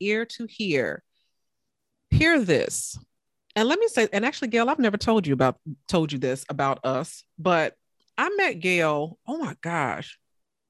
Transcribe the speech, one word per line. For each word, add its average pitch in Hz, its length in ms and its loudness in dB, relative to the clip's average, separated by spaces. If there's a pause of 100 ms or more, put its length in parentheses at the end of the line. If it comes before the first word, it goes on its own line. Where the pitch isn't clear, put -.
ear 214 240 -2
to 226 220 -10
hear, 139 560 -2 (1080)
hear 320 300 6
this. - 580 0 (580)
And 220 120 2
let 330 100 2
me 453 100 2
say, 233 240 0
and 202 120 0
actually, 269 240 -4
Gail, 233 220 2
I've 240 80 0
never 214 180 2
told 214 300 2
you 143 80 0
about, 131 240 2 (300)
told 160 240 0
you 139 60 -4
this 131 300 -2
about 139 360 -2
us, 131 400 -4 (140)
but 165 360 2 (420)
I 294 200 0
met 330 240 0
Gail, 160 640 0
oh 285 120 -6
my 233 240 -6
gosh, 139 560 -4 (520)